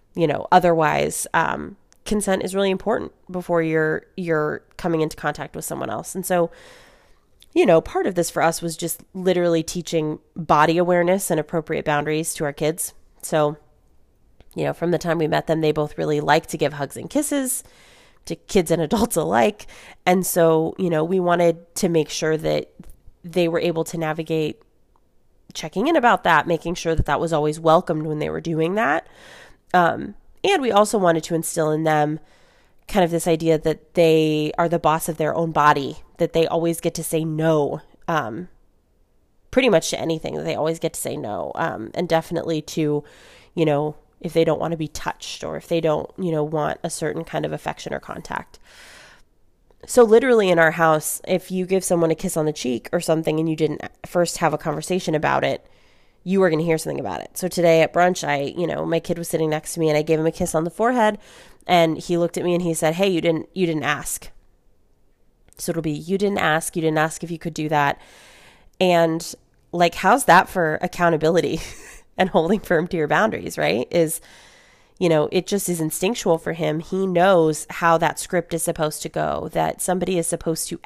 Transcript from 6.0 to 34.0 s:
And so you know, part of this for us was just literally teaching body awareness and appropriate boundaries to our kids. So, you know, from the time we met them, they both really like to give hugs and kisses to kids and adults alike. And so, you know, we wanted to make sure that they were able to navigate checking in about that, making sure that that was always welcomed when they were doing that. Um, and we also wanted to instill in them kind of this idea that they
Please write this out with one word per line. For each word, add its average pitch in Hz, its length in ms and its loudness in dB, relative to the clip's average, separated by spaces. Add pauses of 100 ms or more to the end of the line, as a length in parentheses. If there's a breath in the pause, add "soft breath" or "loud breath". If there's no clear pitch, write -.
And 185 100 -6
so 175 280 0 (1000 loud breath)
you 339 100 4
know, 170 160 6
part 370 260 -4
of 190 100 -4
this 170 140 -2
for 151 120 -2
us 165 180 0
was 165 160 -6
just - 260 -8 (120)
literally 175 480 2
teaching 160 560 -4 (160)
body 160 420 4
awareness 180 540 2
and 165 80 2
appropriate 156 460 -4
boundaries 151 500 -2
to 165 100 -4
our 143 80 -2
kids. 160 420 -4 (280)
So, 151 340 0 (960)
you 156 100 -4
know, 143 80 -2
from 170 180 -4
the 165 80 2
time 165 200 -2
we 156 100 0
met 151 180 0
them, 160 140 0
they 156 120 2
both 151 240 -4
really 151 240 -2
like 151 260 2
to - 120 -8
give 151 160 0
hugs 143 220 -8
and 131 120 -10
kisses 285 540 -2 (640 soft breath)
to - 100 -10
kids - 380 0
and 165 100 2
adults 202 340 0
alike. 208 500 0 (380 loud breath)
And 180 220 2
so, 160 520 4
you 185 120 -2
know, 156 140 0
we 185 160 0
wanted 175 560 2
to 190 120 0
make 160 220 2
sure 156 260 -2
that 151 340 -2 (520)
they 175 240 0
were 165 140 -2
able 165 240 -2
to 170 140 -8
navigate 160 640 -4 (920)
checking 185 340 -6
in 339 80 2
about 240 300 4
that, 160 240 4
making 170 260 -2
sure 165 220 -2
that - 100 0
that 143 140 0
was 160 120 -2
always 151 280 0
welcomed 160 460 2
when 156 120 -4
they 151 120 -4
were 160 100 -6
doing 160 340 -2
that. 233 320 -2 (680 loud breath)
Um, 180 440 2 (260)
and 381 180 2
we 247 120 0
also 208 260 4
wanted 165 260 2
to 170 120 -2
instill 160 340 -2
in 156 140 0
them 151 340 2 (720 soft breath)
kind 196 160 2
of 165 60 0
this 165 160 -2
idea 160 320 2
that - 360 -4
they 156 640 4